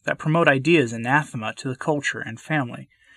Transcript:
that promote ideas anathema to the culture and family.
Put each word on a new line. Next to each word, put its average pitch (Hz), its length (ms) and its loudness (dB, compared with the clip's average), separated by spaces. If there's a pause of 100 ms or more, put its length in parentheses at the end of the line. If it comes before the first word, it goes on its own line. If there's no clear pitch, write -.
that 143 160 -2
promote 160 280 2
ideas 139 460 4
anathema 120 640 -2
to - 120 -8
the 127 60 -4
culture 147 440 -4
and 113 200 -10
family. 135 500 -6 (280)